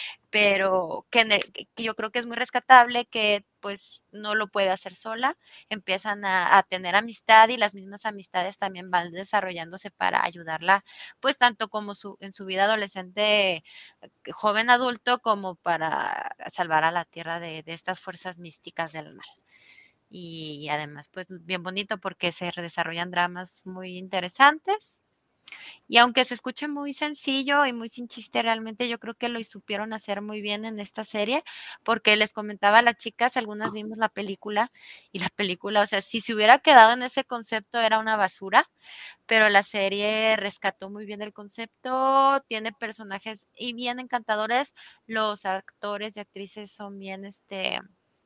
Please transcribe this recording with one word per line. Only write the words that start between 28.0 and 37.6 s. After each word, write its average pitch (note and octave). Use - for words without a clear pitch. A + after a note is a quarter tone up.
chiste, A#3
realmente A3+
yo A#3
creo A3+
que A#3+
lo A#3
supieron G#3+
hacer G#3
muy G#3+
bien G#3
en A3
esta G#3
serie, A3
porque A3
les G#3+
comentaba G#3
a A#3+
las A#3
chicas, A#3+
algunas G#3+
vimos G#3+
la A3
película, G#3
y F#3+
la F3
película, G3+
o G#3+
sea, G3
si -
se A#3
hubiera G#3+
quedado A#3+
en B3+
ese B3+
concepto A3+